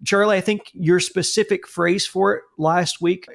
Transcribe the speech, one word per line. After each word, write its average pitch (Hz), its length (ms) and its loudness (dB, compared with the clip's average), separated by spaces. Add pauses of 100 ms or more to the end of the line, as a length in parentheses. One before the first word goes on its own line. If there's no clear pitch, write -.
Charlie, 202 320 2
I 185 40 0
think 208 340 -4
your 175 260 2
specific - 640 -2
phrase 175 400 -2
for 196 280 0
it 240 80 -6 (160)
last 160 420 0
week 180 340 -2